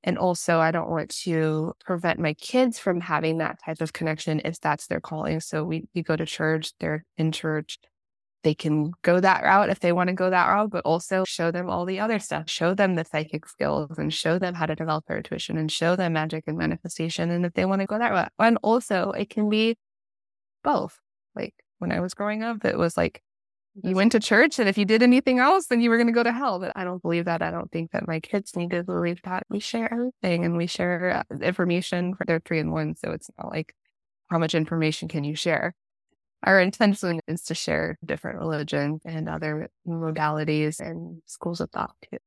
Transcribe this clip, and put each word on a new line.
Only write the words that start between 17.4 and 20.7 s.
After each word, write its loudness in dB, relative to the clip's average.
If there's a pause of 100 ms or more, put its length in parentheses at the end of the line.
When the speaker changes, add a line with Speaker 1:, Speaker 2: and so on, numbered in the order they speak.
Speaker 1:
if -4
they 2
wanna 0
go -4
that 0
route, 0
and 6
also 2
it -4
can 0
be 2 (840)
both. 0 (360)